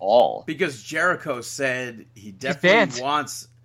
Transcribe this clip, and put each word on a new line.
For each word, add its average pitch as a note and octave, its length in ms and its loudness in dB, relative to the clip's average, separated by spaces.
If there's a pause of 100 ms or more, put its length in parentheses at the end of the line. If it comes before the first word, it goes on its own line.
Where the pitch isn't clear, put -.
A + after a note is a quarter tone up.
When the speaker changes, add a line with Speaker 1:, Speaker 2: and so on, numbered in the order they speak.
Speaker 1:
all. G2 460 4
Speaker 2:
because D3 380 -4
Jericho D#3+ 560 -2
said B2+ 720 -6
he G2+ 100 -20
Speaker 3:
He's G#2 100 -16
Speaker 2:
definitely C#3 360 0
Speaker 3:
banned. G3 320 4
Speaker 2:
wants, C#3+ 460 -4 (180)